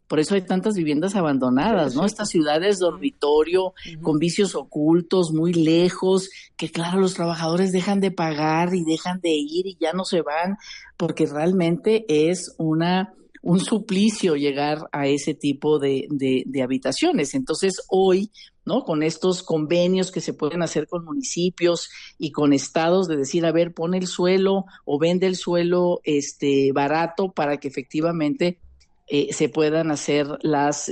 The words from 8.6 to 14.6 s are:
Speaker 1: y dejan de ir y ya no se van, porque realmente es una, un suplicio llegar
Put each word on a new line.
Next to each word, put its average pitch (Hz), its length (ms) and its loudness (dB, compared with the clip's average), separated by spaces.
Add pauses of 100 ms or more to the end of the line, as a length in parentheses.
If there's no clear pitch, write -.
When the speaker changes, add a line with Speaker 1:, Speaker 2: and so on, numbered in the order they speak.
Speaker 1:
y 175 80 0
dejan 160 380 -2
de 170 100 0
ir 156 340 -2
y 190 160 -10
ya 160 120 0
no 185 120 -2
se 170 160 0
van, 165 360 -2 (380)
porque 160 300 0
realmente 170 800 0
es 156 520 0
una, 170 560 0 (260)
un 180 180 2
suplicio 202 760 0
llegar 143 560 -2